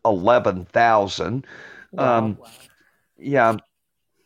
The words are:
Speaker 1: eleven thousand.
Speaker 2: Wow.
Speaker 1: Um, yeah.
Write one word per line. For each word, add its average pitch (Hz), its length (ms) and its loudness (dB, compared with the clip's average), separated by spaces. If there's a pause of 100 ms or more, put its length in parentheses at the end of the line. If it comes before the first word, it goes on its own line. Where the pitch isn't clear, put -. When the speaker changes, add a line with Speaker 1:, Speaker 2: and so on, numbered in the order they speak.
Speaker 1:
eleven 101 640 0
thousand. 113 800 -2 (440)
Speaker 2:
Wow. 127 260 -2
Speaker 1:
Um, 110 200 -4 (800)
yeah. 117 380 0 (720)